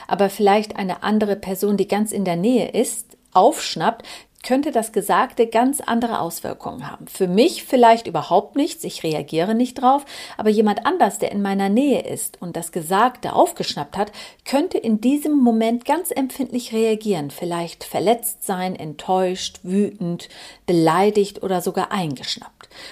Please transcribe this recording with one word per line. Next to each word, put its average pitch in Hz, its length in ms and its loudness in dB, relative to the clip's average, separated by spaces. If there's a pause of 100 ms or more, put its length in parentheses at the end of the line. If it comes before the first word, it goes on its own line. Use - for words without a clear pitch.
aber 196 240 2
vielleicht 208 460 2
eine 190 260 -6
andere 214 320 0
Person, 202 420 -2
die 185 100 0
ganz 208 240 0
in 196 140 -2
der 175 120 0
Nähe 220 320 2
ist, - 480 -4 (160)
aufschnappt, 185 680 2 (420)
könnte 277 260 0
das 220 200 0
Gesagte 208 560 2
ganz 247 320 2
andere 233 400 -2
Auswirkungen - 720 -8
haben. - 160 -16
Für - 200 -2
mich 226 360 2
vielleicht 233 440 4
überhaupt 170 500 0
nichts, 302 260 -2
ich - 200 -10
reagiere 160 520 -2
nicht 247 260 -2
drauf, 277 240 4 (300)
aber 214 140 0
jemand 208 360 2
anders, 269 320 2
der - 140 -2
in 202 100 -4
meiner 196 280 0
Nähe 254 320 2
ist - 400 -10
und 170 160 -10
das - 160 -8
Gesagte 190 600 0
aufgeschnappt - 640 0
hat, 202 140 -2 (320)
könnte 302 340 0
in 220 220 0
diesem 294 400 2
Moment 233 460 2
ganz 320 260 -2
empfindlich 254 600 -4
reagieren, 214 580 0
vielleicht 170 540 -8
verletzt - 580 -2
sein, 185 320 -4
enttäuscht, 185 880 -2
wütend, 180 640 -2 (380)
beleidigt 196 760 2
oder 185 200 -2
sogar 185 320 -4
eingeschnappt. - 720 -8 (240)